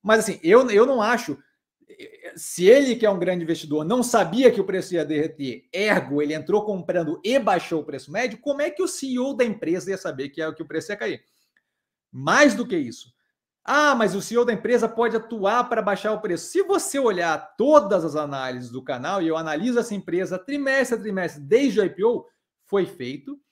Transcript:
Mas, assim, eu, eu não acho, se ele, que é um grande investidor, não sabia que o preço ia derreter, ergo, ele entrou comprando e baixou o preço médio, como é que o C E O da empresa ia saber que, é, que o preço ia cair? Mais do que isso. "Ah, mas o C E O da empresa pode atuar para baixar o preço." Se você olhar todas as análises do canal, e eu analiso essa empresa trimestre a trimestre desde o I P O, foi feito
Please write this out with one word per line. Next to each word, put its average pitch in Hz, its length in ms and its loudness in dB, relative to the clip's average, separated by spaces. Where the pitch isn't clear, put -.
Mas, 220 200 4
assim, 190 220 -4
eu, 233 280 6
eu 214 160 6
não 262 160 0
acho, 220 340 -2
se - 300 -8
ele, 247 320 8
que 226 100 0
é 208 40 6
um 190 80 -2
grande 175 260 -2
investidor, 156 400 -4
não 233 180 0
sabia 226 480 4
que 220 100 0
o 185 40 2
preço 190 300 -4
ia 160 100 0
derreter, 147 680 -4
ergo, 175 480 0
ele 151 140 -2
entrou 185 300 0
comprando 175 580 -4
e 247 160 2
baixou 180 440 0
o - 20 -8
preço 139 260 -12
médio, 220 280 -4
como 285 240 -4
é 302 80 -2
que 294 120 -6
o 359 60 0
C - 180 -8
E 254 120 -4
O 269 140 -2
da 226 120 2
empresa 175 460 -4
ia 185 80 -4
saber 139 320 -8
que, 160 120 -8
é, 156 100 -4
que 156 100 -12
o 151 40 -12
preço 156 240 -8
ia 202 60 -6
cair? 196 260 -8
Mais 202 440 4
do 208 120 -4
que 180 100 -4
isso. 127 360 -8
"Ah, 285 320 4
mas 214 200 2
o 202 80 -4
C - 120 -8
E 233 40 2
O 240 60 4
da 240 80 0
empresa 226 360 2
pode 226 280 0
atuar 226 520 0
para 226 140 0
baixar 202 300 -2
o 208 80 -4
preço." 170 260 -4
Se 359 160 0
você 349 360 0
olhar 175 580 -2
todas 208 480 4
as 147 120 -4
análises 131 540 -6
do 127 120 -12
canal, 147 380 -4
e 165 80 -2
eu 160 80 0
analiso 165 420 -2
essa 233 160 -4
empresa 185 440 -4
trimestre 269 580 -2
a 202 40 -6
trimestre 190 420 -6
desde 214 380 2
o 196 40 4
I 175 60 -2
P 175 120 -6
O, 233 240 0
foi 196 220 0
feito 143 520 -10